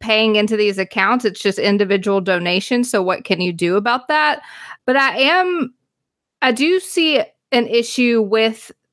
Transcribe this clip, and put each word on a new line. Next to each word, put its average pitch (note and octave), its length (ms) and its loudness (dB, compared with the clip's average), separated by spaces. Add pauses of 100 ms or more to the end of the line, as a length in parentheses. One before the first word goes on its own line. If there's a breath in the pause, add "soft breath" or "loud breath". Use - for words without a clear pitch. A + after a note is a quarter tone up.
paying A3 360 2
into G#3+ 200 2
these G3+ 220 0
accounts. G3+ 460 0
It's G3 160 -4
just G3 180 -2
individual G3+ 640 2
donations. F#3 680 0
So G3+ 120 0
what F#3 220 -4
can F#3 160 -2
you F3+ 120 -2
do F3 240 0
about A#3+ 320 -2
that? D4+ 340 -2 (420 loud breath)
But B3+ 120 0
I C4+ 220 0
am, E4 560 0 (680)
I B3+ 80 2
do D#4 300 0
see D#4 420 0 (300)
an A#3+ 160 2
issue A#3 540 2
with A3 500 -2 (200)